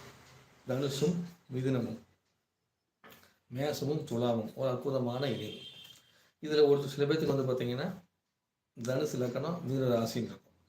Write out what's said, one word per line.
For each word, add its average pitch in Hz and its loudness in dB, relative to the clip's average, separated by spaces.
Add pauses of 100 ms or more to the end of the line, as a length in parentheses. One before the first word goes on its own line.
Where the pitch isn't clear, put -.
(680)
தனுசும் 143 0 (400)
மிதுனமும், 127 0 (1500)
மேசமும் 143 -2
துலாமும் 117 0
ஒரு 131 0
அற்புதமான 127 -2 (120)
இணைவு. 104 -8 (800)
இதுல 151 4 (100)
ஒரு 139 2
சில 143 2
பேர்த்துக்கு 139 4
வந்து 131 2
பாத்தீங்கன்னா 127 0 (920)
தனுசு 131 -2
லக்கணம் 135 -2 (100)
மிதுன 131 2
ராசின்னு 113 0
இருக்கும். - -20 (120)